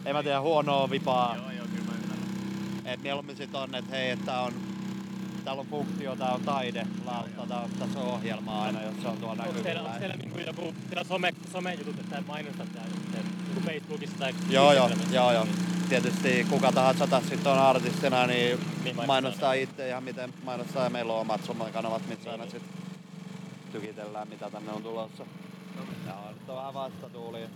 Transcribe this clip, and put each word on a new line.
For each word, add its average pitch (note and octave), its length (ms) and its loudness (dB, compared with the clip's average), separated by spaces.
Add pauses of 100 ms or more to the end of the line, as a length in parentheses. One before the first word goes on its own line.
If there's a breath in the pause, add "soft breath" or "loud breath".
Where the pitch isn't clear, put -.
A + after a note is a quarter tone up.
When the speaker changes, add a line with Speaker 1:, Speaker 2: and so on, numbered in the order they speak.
Speaker 1:
en C#3 120 0
mä D3 60 2
tiedä, C#3 180 2
huonoa C#3+ 500 4
vipaa. B2+ 460 2
Speaker 2:
Joo, - 140 -6
joo, - 160 -6
kyllä - 180 -4
mä - 80 -4 (100)
ymmärrän. - 260 -4 (560)
Speaker 1:
Et B2+ 180 -6
mieluummin C#3 340 -4
sit C#3 180 -8
on, C3+ 200 -4
et B2 160 -6
hei, C3 200 0
et B2 140 -2
tää B2+ 160 0
on, B2 120 0 (920)
täällä C3+ 160 -4
on C3 60 -8
funktio, C#3+ 500 -4
tää B2+ 160 0
on B2 80 0
taide, B2 460 0 (180)
lautta, A#2+ 420 -6
tää A#2+ 140 -4
on, B2 180 -4
tässä B2+ 220 -2
on B2+ 60 -2
ohjelmaa A2 560 -2
aina, A2 200 0
jos G2+ 200 -4
se B2 60 -2
on A2+ 80 -2
tuolla A2+ 260 -4
Speaker 3:
Onks A2 180 -2
teillä, E3 220 -2
Speaker 1:
näkyvillä. D#3+ 60 -6
Speaker 3:
onks - 100 -6
teillä F#3+ 180 -4
niinku - 220 -6
joku, E3 360 -6 (140)
teillä F3+ 120 -4
on F3 60 -6
some, F3+ 280 0 (180)
somejutut, F3 480 -4
että C#3 260 -6
mainostatte D3+ 520 -8
ja - 60 -10
sitten - 380 -4 (260)
joku - 180 -2
Facebookissa - 520 -4
tai C3 160 0 (140)
Speaker 1:
Joo, C#3 240 10
joo, C3 140 10
Speaker 3:
Instagramissa? - 300 2
Speaker 1:
joo, B2 160 8
joo. A2 120 6
Speaker 3:
Niin. - 260 0 (180)
Speaker 1:
Tietysti B2 640 4
kuka C3+ 220 6
tahansa C3 340 6
tässä B2+ 220 4
sit C3+ 180 0
on C3+ 120 6
artistina, B2+ 680 6
niin B2 320 4
Speaker 3:
Niin, - 0 - (260)
mainostaa. B2 220 -2
Speaker 1:
mainostaa C3+ 460 4
itse C3 360 0
ihan B2+ 140 -4
miten B2+ 320 -8 (100)
mainostaa, B2 400 -2
ja A#2+ 60 4
meillä A#2+ 220 0
on A2+ 80 2
omat A2 240 0
somekanavat, A2+ 640 -2
missä A2+ 140 -8
Speaker 3:
Niin, A#2+ 100 -10
Speaker 1:
aina A#2 120 -8
Speaker 3:
niin. A2 80 -10
Speaker 1:
sit A#2+ 100 -10 (1120)
tykitellään, G#2+ 560 -8
mitä G#2 220 -10
tänne G#2+ 220 -8
on G#2+ 100 -6
tulossa. A2+ 420 -6 (840)
Ja F#2+ 80 -6
on G#2 200 -12
nyt C3 220 -10
vähän C3+ 180 -8
vastatuulia. B2 800 -8